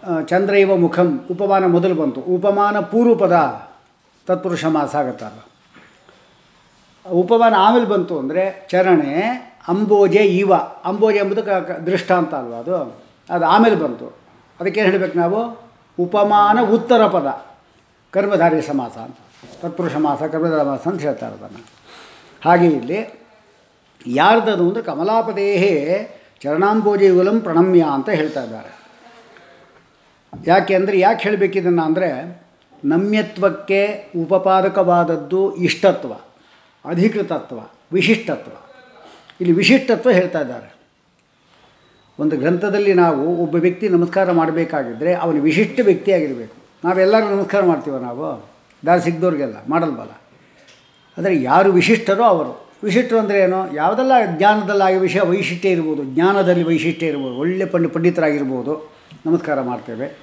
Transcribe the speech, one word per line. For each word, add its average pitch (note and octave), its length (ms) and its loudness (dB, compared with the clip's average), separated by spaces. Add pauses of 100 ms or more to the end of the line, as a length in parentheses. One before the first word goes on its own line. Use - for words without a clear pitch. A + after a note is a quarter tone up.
ಆ, E3 160 -4
ಚಂದ್ರ G3 320 0
ಇವ G3 240 4
ಮುಖಂ F3 540 0
ಉಪಮಾನ G3 340 0
ಮೊದಲು F3 300 2
ಬಂತು. C3+ 260 -4
ಉಪಮಾನ G3+ 580 0
ಪೂರ್ವಪದ F#3+ 800 2 (640)
ತತ್ಪುರುಷ F3+ 340 -4
ಸಮಾಸ D3+ 340 -2
ಆಗತ್ತಲ್ಲ. A2+ 440 -6 (1700)
ಉಪಮಾನ A3+ 460 4
ಆಮೇಲೆ A3+ 280 4
ಬಂತು F3+ 340 -2
ಅಂದರೆ F3+ 520 -4
ಚರಣೆ F3+ 420 2 (540)
ಅಂಬೋಜೆ G3+ 560 2
ಇವ. G3 300 2 (320)
ಅಂಬೋಜೆ G3+ 320 0
ಎಂಬುದು G3+ 260 -2
ಕ-, G3+ 60 -8
ಕ-, F3+ 360 -4
ದೃಷ್ಟಾಂತ F3 480 0
ಅಲ್ವಾ A#2+ 240 -8
ಅದು? C#3+ 180 -4 (540)
ಅದು E3+ 160 -2
ಆಮೇಲೆ G#3+ 300 6
ಬಂತು. B2 420 -6 (420)
ಅದಕ್ಕೇನು G3 320 -2
ಹೇಳ್ಬೇಕು F#3 260 -2
ನಾವು? F3 240 0 (560)
ಉಪಮಾನ G#3 600 2 (140)
ಉತ್ತರ A3+ 340 4
ಪದ D#3+ 200 -2 (840)
ಕರ್ಮಧಾರಯ E3+ 480 2
ಸಮಾಸ C3+ 360 -6
ಅಂತ, A#2+ 180 -16 (460)
ತತ್ಪುರುಷ E3+ 320 -6
ಸಮಾಸ, D3 300 0
ಕರ್ಮಧಾರಯ D#3 400 -2
ಸಮಾಸ C#3 240 -4
ಅಂತ F3 140 -4
ಹೇಳ್ತಾರೆ B2 320 -6
ಅದನ್ನು. G2+ 300 -20 (840)
ಹಾಗೆ F3 200 6
ಇಲ್ಲಿ D#3 540 -2 (880)
ಯಾರ್ದದು F#3+ 600 2
ಅಂದರೆ G#3+ 140 -2
ಕಮಲಾಪದೇಹೇ G3+ 920 0 (680)
ಚರಣಾಂಬೋಜಯುಗಲಂ G3 1000 2
ಪ್ರಣಮ್ಯ F3 500 4
ಅಂತ C3+ 180 -4
ಹೇಳ್ತಾ D3+ 340 -2
ಇದ್ದಾರೆ. A2 280 -14 (1800)
ಯಾಕೆ F#3 280 2
ಅಂದರೆ, F#3+ 240 0
ಯಾಕೆ A3 240 2
ಹೇಳ್ಬೇಕಿದನ್ನು F#3 600 0
ಅಂದರೆ D#3+ 260 -2 (760)
ನಮ್ಯತ್ವಕ್ಕೆ G3 1300 -2 (100)
ಉಪಪಾದಕವಾದದ್ದು F#3 1300 0
ಇಷ್ಟತ್ವ, E3 560 0 (760)
ಅಧಿಕೃತತ್ವ, E3+ 760 -2 (340)
ವಿಶಿಷ್ಟತ್ವ. - 580 -2 (880)
ಇಲ್ಲಿ F3 140 4
ವಿಶಿಷ್ಟತ್ವ C4 540 2
ಹೇಳ್ತಾ F3+ 300 0
ಇದ್ದಾರೆ. A#2+ 300 -10 (1500)
ಒಂದು D3+ 180 -2
ಗ್ರಂಥದಲ್ಲಿ G3 560 0
ನಾವು E3+ 500 2
ಒಬ್ಬ D#3 120 -4
ವ್ಯಕ್ತಿ F3 340 0
ನಮಸ್ಕಾರ F3+ 420 2
ಮಾಡಬೇಕಾಗಿದ್ದರೆ D#3+ 840 -2
ಅವನು D#3 280 -2
ವಿಶಿಷ್ಟ D#3+ 420 0
ವ್ಯಕ್ತಿಯಾಗಿರಬೇಕು. D#3+ 1040 -2
ನಾವೆಲ್ಲರೂ F#3+ 400 2
ನಮಸ್ಕಾರ G3 380 0
ಮಾಡ್ತೀವ D3 340 -2
ನಾವು, B2+ 500 -10 (360)
ದಾರಿ E3+ 160 4
ಸಿಗ್ದವ್ರಿಗೆಲ್ಲ D#3+ 540 -2 (140)
ಮಾಡಲ್ವಲ್ಲ. C#3+ 460 -4 (1040)
ಆದರೆ E3+ 240 0
ಯಾರು E3 300 4
ವಿಶಿಷ್ಟರೋ G3 520 2
ಅವರು. D#3+ 460 0 (140)
ವಿಶಿಷ್ಟರು A3+ 360 0
ಅಂದರೆ G3+ 200 0
ಏನು? F#3 360 0
ಯಾವುದೆಲ್ಲ G#3+ 360 0 (140)
ಜ್ಞಾನದಲ್ಲಾಗಿ F#3+ 720 2
ವಿಷಯ F#3 220 0
ವೈಶಿಷ್ಟ್ಯ F3 500 -2
ಇರ್ಬೋದು, D#3 340 -2
ಜ್ಞಾನದಲ್ಲಿ F3 600 2
ವೈಶಿಷ್ಟ್ಯ E3 420 -2
ಇರ್ಬೋದು, C#3 300 -4
ಒಳ್ಳೆ F#3 300 -2
ಪಂಡ-, E3+ 240 -2
ಪಂಡಿತರಾಗಿರ್ಬೋದು, D3+ 840 -2 (520)
ನಮಸ್ಕಾರ D#3 360 0
ಮಾಡ್ತೇವೆ. B2 460 -8 (160)